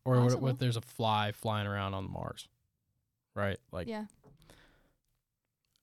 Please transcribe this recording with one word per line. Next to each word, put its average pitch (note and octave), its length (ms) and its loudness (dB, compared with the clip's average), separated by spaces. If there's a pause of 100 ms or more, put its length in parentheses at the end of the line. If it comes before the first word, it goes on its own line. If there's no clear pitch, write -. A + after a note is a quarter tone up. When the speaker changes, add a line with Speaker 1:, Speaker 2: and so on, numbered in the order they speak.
Speaker 1:
Or B2+ 100 4
what, B2 60 6
what B2 60 6
if B2 80 6
Speaker 2:
Possible. B2+ 200 0
Speaker 1:
there's A#2+ 220 0
a A2 60 -2
fly G#2+ 500 0
flying G#2 340 -2
around G2 280 -2
on F#2+ 140 -6
Mars? - 380 -8 (880)
Right? G2+ 240 -2 (140)
Like, F2+ 160 -6
Speaker 2:
Yeah. G#3+ 160 -6 (1800)